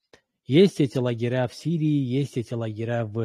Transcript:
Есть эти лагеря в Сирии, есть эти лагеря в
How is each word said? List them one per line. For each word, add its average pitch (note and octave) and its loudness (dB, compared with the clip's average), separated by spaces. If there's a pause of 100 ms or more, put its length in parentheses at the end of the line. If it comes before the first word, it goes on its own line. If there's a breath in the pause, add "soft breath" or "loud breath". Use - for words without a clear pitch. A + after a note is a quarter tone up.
(460 soft breath)
Есть E3+ 6
эти C#3 0
лагеря B2 0
в - -12
Сирии, D#3 -2
есть C#3 0
эти A#2+ -6
лагеря A2+ -4
в G#2+ -6